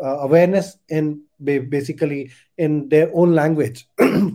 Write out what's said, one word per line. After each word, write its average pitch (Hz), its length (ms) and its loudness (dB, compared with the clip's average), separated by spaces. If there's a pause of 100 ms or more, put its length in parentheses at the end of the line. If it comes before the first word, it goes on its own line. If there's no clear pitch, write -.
uh, 139 180 -6
awareness 175 580 2 (100)
in 151 340 -4 (200)
ba-, 139 180 -2
basically 139 720 -6 (260)
in 151 300 -2
their 156 260 2
own 170 220 4
language. 151 560 -2
<clears throat> - 60 -16 (380)